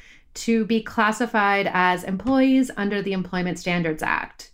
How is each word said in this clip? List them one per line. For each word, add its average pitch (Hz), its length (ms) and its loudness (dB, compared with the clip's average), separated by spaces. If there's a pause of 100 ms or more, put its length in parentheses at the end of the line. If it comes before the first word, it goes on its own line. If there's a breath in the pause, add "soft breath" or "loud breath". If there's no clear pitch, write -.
(340 soft breath)
to 226 300 0
be 220 180 0
classified 208 920 0
as 180 300 2
employees 262 720 2
under 202 240 -2
the 190 120 -4
Employment 180 460 -4
Standards 170 440 -2
Act. - 520 -4